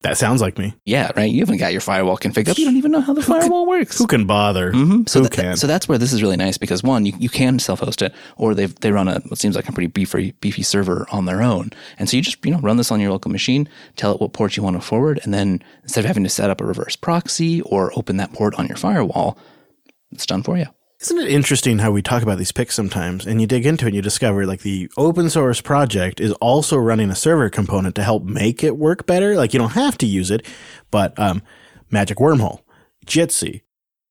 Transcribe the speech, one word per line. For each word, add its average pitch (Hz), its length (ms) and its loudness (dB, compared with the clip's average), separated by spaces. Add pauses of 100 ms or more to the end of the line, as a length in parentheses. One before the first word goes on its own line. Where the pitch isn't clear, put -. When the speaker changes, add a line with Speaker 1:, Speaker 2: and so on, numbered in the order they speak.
Speaker 1:
That - 180 -2
sounds 117 240 2
like 92 160 -2
me. 101 160 -4 (100)
Speaker 2:
Yeah, 123 300 0
right? 107 160 2
You 120 80 2
haven't 170 200 2
got 85 120 0
your 92 100 -2
firewall 95 380 0
config - 300 -2
up. 190 100 0
You 311 60 2
don't 262 120 4
even 294 140 2
know 311 100 2
how 269 120 0
the 294 80 0
Speaker 1:
Who 285 120 0
can, 330 100 4
Speaker 2:
firewall 349 220 2
works. 359 320 0
Speaker 1:
who 226 120 0
can 110 180 2
bother? 98 460 2
Speaker 2:
Mm-hmm. 175 340 4
So - 140 4
Speaker 1:
Who 131 80 6
Speaker 2:
tha-, - 140 -2
Speaker 1:
can? 90 140 -2
Speaker 2:
so 139 120 0
that's 170 200 0
where 139 100 2
this 123 140 0
is 113 80 2
really 98 160 2
nice 92 220 -2
because, 98 240 -2
one, 120 240 2
you, 101 100 0
you 120 120 -2
can 127 320 2
self-host - 420 -4
it, 95 100 -2 (260)
or 110 180 2
they, 98 100 0
they 98 240 -2
run 101 160 2
a, 92 220 -2
what - 100 -10
seems 101 160 0
like - 140 -6
a - 40 -6
pretty 87 140 -2
beefy, 92 540 -2
beefy 101 240 -4
server 95 480 0
on 98 140 -2
their 92 140 -2
own. 107 300 0 (260)
And - 140 -4
so 123 60 0
you 151 80 0
just, - 200 -6
you 135 60 0
know, 175 80 2
run 117 180 2
this 120 140 0
on 110 80 0
your 101 140 0
local - 180 -4
machine, 127 380 0 (260)
tell 104 180 0
it 95 80 -2
what 101 120 -4
port 104 240 -2
you 101 80 -2
wanna 90 160 0
forward, 139 420 0
and 104 100 -4
then 98 300 0 (220)
instead - 160 -4
of 107 80 0
having 110 160 2
to 90 40 0
set 104 220 0
up 95 100 -2
a 104 60 -4
reverse - 300 -6
proxy 170 640 -2
or 190 360 0
open 98 200 -2
that 98 160 -4
port 107 240 0
on 71 100 -4
your - 100 -8
firewall, 165 600 -2 (720)
it's - 160 -12
done 95 160 -2
for 175 160 -2
you. 156 80 -2 (340)
Speaker 1:
Isn't 339 200 -2
it 285 80 -4
interesting 135 500 2
how 107 140 2
we 101 100 0
talk 120 220 0
about 98 140 0
these 92 120 -4
picks - 240 -4
sometimes, 95 500 -4
and 110 160 0
you 113 60 2
dig 123 180 0
into 151 200 0
it 113 60 2
and 101 40 -2
you 101 80 -2
discover, 101 440 0
like, 95 160 -4
the 95 340 -4
open 165 340 2
source 131 300 2
project 110 600 0
is 104 120 0
also 143 440 2
running 113 320 2
a 95 60 -2
server 151 340 2
component 95 460 -2
to 107 80 -2
help 101 220 0
make 104 400 -2
it 135 120 2
work 156 300 0
better? 196 300 2
Like, 131 160 2
you 131 80 2
don't 113 140 0
have 254 240 0
to 127 80 0
use 95 260 0
it, 113 120 -2 (460)
but, 98 260 0
um, 101 240 0 (480)
Magic 101 300 -2
Wormhole, 131 440 2 (440)
Jitsi, - 560 -2 (480)